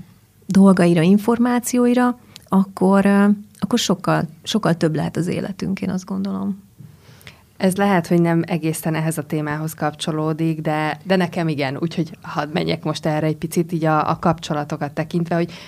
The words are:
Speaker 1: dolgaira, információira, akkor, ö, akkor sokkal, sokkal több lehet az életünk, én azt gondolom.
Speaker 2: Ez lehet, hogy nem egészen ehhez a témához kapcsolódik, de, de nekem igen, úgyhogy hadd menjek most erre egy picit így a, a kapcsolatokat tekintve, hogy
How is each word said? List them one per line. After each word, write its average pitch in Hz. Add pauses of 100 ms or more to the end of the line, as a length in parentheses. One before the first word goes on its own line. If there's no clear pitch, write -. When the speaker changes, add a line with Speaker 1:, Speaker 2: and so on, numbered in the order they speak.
(460)
Speaker 1:
dolgaira, 180
információira, 240 (280)
akkor, 190
ö, 202 (340)
akkor 233
sokkal, 165 (160)
sokkal 185
több 160
lehet 165
az 170
életünk, -
én 185
azt 185
gondolom. 196 (920)
Speaker 2:
Ez 185
lehet, 196
hogy 175
nem 170
egészen 160
ehhez 156
a 156
témához 151
kapcsolódik, 156
de, 156
de 185
nekem 175
igen, 139
úgyhogy 165
hadd 147
menjek 165
most 151
erre 156
egy 151
picit 165
így 160
a, 156
a 160
kapcsolatokat 147
tekintve, 165
hogy 170 (160)